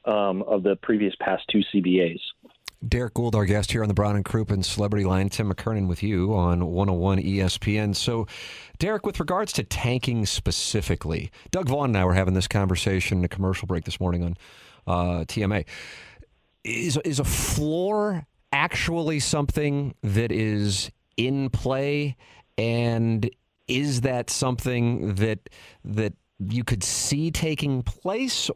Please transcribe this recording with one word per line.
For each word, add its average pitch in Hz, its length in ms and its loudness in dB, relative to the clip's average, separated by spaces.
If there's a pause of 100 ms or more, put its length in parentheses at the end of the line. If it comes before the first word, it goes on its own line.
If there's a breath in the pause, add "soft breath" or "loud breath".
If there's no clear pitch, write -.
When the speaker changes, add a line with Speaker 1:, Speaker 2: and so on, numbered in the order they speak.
Speaker 1:
um, 101 380 2
of 98 180 0
the 98 140 2
previous 104 440 0
past 95 300 -2
two 104 200 4
C 101 100 2
B 90 200 4
As. 85 200 0 (680)
Speaker 2:
Derek 120 240 0
Gould, 117 220 2
our 104 100 4
guest 101 280 2
here 113 100 0
on 107 60 2
the 98 60 0
Brown 104 220 2
and 98 80 0
Crouppen 104 400 0
Celebrity 104 400 0
Line. 95 240 2
Tim 101 240 -2
McKernan 104 340 0
with 87 160 -2
you 98 320 2
on 87 300 4
one 87 240 0
oh 92 60 2
one 92 240 2
E 98 200 0
S 92 200 0
P 104 180 0
N. 104 160 0
So, 113 340 -2 (520 loud breath)
Derek, 208 260 0
with 196 160 -2
regards 185 320 -2
to 107 120 -2
tanking 120 600 0
specifically, - 1040 -2 (200 loud breath)
Doug 180 180 0
Vaughn 139 220 2
and 104 80 4
I 92 80 6
were 90 80 6
having 92 180 4
this 92 160 2
conversation 95 680 2
in 90 80 2
a - 20 -4
commercial 95 380 -2
break 87 180 -2
this - 160 -8
morning 87 240 0
on, 87 120 -2 (500 loud breath)
uh, 87 420 0
T 110 140 -4
M 98 100 2
A. 92 140 0 (960 loud breath)
Is, 120 400 -2
is 143 160 0
a 139 40 0
floor 180 1000 0 (240)
actually 156 720 0
something 143 840 0
that 110 300 0
is 104 580 0 (280)
in 131 320 0
play, 139 680 -2 (400 soft breath)
and 117 720 2 (400)
is 135 320 0
that 123 300 0
something 120 840 0
that, 107 340 0 (340 loud breath)
that 104 300 -2 (340)
you 117 160 -2
could 107 180 0
see - 480 -2
taking 147 520 0
place, - 720 -2